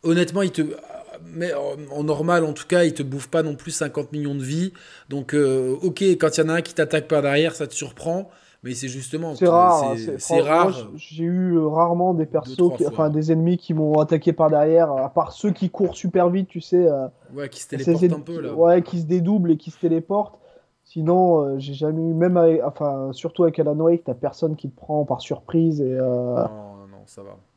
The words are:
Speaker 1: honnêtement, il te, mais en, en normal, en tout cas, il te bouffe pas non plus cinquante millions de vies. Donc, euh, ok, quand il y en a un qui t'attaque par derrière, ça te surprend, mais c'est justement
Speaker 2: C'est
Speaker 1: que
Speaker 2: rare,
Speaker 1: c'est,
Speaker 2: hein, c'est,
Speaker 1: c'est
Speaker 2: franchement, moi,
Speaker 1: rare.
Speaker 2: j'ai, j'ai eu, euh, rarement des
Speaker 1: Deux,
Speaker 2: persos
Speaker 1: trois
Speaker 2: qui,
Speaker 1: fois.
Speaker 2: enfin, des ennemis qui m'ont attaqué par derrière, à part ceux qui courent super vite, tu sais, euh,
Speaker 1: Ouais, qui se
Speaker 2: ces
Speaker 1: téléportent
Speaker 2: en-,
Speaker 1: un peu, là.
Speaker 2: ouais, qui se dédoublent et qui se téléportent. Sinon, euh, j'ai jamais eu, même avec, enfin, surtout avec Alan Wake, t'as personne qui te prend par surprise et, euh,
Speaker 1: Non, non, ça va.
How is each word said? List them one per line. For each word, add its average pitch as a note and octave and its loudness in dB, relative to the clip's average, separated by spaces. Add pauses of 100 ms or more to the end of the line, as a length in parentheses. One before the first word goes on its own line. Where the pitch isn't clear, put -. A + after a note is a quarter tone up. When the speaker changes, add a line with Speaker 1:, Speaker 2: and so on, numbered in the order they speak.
Speaker 1:
honnêtement, E3 0
il F#3+ 0
te, D#3+ -2 (600)
mais E3+ -8
en, C#3+ -6 (140)
en D3 -6
normal, D#3+ 0
en D3+ -4
tout - -16
cas, F3 2
il D#3+ 0
te - -8
bouffe C3+ -8
pas E3 0
non D#3 -4
plus D3+ -14
cinquante C#3+ -6
millions D3 -6
de C#3 -6
vies. D#3+ -4 (380)
Donc, C#3 -8
euh, C3 2
ok, F3+ -2
quand E3+ 2
il - 2
y D#3 4
en D#3 -2
a D#3+ 0
un E3+ 0
qui - -10
t'attaque D3+ -2
par D3+ 2
derrière, D3 0
ça D3 -8
te - -16
surprend, E3 -8 (320)
mais B2 -10
c'est C3 -10
justement D3 -8
Speaker 2:
C'est F#3 0
Speaker 1:
que F3 6
Speaker 2:
rare, E3+ 6
Speaker 1:
c'est, C#3 0
Speaker 2:
hein, - -2
c'est, A2+ -6
Speaker 1:
c'est - -8
Speaker 2:
franchement, E3 2
moi, D3+ 2
Speaker 1:
rare. B2+ -4
Speaker 2:
j'ai, D#3 -20
j'ai E3 -4
eu, F3+ 0
euh, D#3 2
rarement F3 2
des D#3+ 0
Speaker 1:
Deux, D3+ -14
Speaker 2:
persos C3 -4
Speaker 1:
trois F3 2
Speaker 2:
qui, A#2+ -2
Speaker 1:
fois. C#3+ -4
Speaker 2:
enfin, D3+ 0
des D#3 0
ennemis E3+ 2
qui - -6
m'ont D#3 2
attaqué D#3 2
par D#3 4
derrière, D#3 4
à C3+ -2
part - -2
ceux - -2
qui F3+ -2
courent F#3+ -2
super F3+ 2
vite, F#3+ -2
tu E3+ -12
sais, F3+ 2
euh, C#3 0 (280)
Speaker 1:
Ouais, C#3 -8
qui - -18
se - -16
Speaker 2:
ces - -8
Speaker 1:
téléportent E3+ 2
Speaker 2:
en-, D#3 -2
Speaker 1:
un D3+ -8
peu, E3 -12
là. A#2+ -8
Speaker 2:
ouais, E3+ 6
qui F3 -6
se D#3+ -6
dédoublent F3 2
et D3+ 4
qui D#3 -12
se - -20
téléportent. E3+ -2 (460)
Sinon, E3 2
euh, C#3 -4
j'ai C#3 -10
jamais D#3 -4
eu, E3 -2
même F3+ 2
avec, E3 4
enfin, C#3 -4
surtout D#3+ -4
avec E3 2
Alan D3 4
Wake, E3+ 4
t'as B2+ -4
personne D#3 -4
qui C#3+ -10
te - -20
prend D3+ -2
par C3 -4
surprise D#3+ 0
et, C#3 0
euh, B2+ -2
Speaker 1:
Non, G#2 -6
non, G2 -20
ça - -20
va. G2 -20 (180)